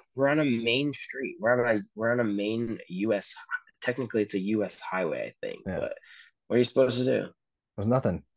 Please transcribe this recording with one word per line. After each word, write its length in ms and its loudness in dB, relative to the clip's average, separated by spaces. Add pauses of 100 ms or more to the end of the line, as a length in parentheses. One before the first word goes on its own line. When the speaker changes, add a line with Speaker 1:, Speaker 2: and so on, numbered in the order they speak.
(160)
Speaker 1:
we're 120 4
on 120 4
a 60 4
main 480 2
street. 460 -10
We're 260 4
on 120 4
a, 20 0 (160)
we're 160 0
on 80 2
a 60 2
main 520 -2 (120)
U 240 0
S, 200 -4 (480)
technically 400 -2
it's 120 -2
a 60 0
U 260 0
S 160 -10
highway, 520 -4
I 140 -10
think. 180 -10
Speaker 2:
Yeah. 140 -4
Speaker 1:
But 140 -4 (540)
what 80 0
are 20 6
you 80 6
supposed 320 4
to 80 0
do? 220 2 (500)
Speaker 2:
There's 100 -2
nothing. 360 2 (140)